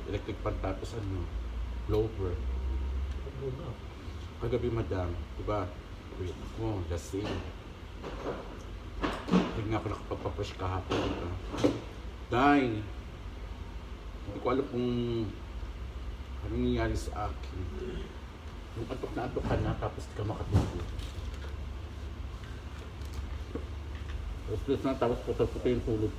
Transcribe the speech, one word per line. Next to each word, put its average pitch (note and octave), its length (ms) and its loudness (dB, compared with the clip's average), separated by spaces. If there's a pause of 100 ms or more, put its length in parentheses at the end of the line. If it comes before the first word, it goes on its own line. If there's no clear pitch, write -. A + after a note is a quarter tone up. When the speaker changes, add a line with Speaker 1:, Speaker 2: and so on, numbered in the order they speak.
Speaker 1:
Electric G2+ 320 -2
fan, G2+ 240 0
tapos F#2 320 -2
ano, F#2 320 0 (640)
blower. G2 480 4 (960)
Speaker 2:
Ano C3 240 -2
na? C3+ 80 -6 (720)
Speaker 1:
Kagabi, A#2+ 320 4
madam, F#2+ 400 2 (240)
di G2+ 80 -4
ba? F#2+ 240 2 (560)
Wait, F2+ 80 -2 (240)
ako, G#2+ 320 0
lasing. F#2+ 400 0 (2000)
Hindi F#3 400 6
nga A2 140 4
ako G#2+ 100 0
nakapagpa-fresh - 640 -2
kahapon, F#2 400 0
di F2+ 220 2
ba? F2 120 -2 (1000)
Day, B2 560 8 (1400)
hindi G#2 160 -4
ko A#2 80 2
alam C3+ 160 6
kung B2 200 2 (1600)
anong A#2 160 2
nangyari A2+ 320 4
sa G2+ 360 -2
akin. - 280 -6 (1160)
Yung A#2 140 -4
antok B2 240 -2
na A#2+ 120 0
antok - 200 0
ka A#2 120 6
na, G#2+ 200 4
tapos - 280 -2
di - 80 -10
ka G#2+ 120 -2
makatulog. F#2+ 600 4 (3500)
Tapos G2+ 160 -2
plus C3+ 200 2
na, C3+ 120 4
tapos A#2+ 320 4
putol-putol A#2+ 480 4
yung A2+ 80 2
tulog G#2+ 360 4